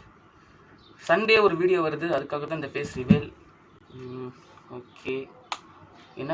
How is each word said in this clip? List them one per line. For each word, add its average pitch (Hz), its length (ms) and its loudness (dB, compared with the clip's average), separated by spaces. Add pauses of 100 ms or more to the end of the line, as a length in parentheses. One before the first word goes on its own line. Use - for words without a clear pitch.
(1080)
சண்டே 214 360 4
ஒரு 175 160 6
வீடியோ 180 240 4
வருது, 156 220 -2 (100)
அதுக்காக 147 300 -4
தான் 156 140 -6
இந்த 139 120 -8
ஃபேஸ் - 260 -6
ரிவீல். 135 300 4 (720)
ம், 127 340 -12 (460)
ஓகே. - 360 -10 (1080)
என்ன 143 120 -6